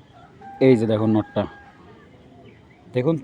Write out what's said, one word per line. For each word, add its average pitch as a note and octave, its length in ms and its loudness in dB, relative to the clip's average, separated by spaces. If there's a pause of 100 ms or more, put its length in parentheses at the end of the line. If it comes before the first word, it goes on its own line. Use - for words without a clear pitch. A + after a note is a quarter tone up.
(680)
এই C3 100 6
যে A2 160 -2
দেখুন A2 240 0
নরটা, G#2 280 -4 (1500)
দেখুন C#3+ 300 -2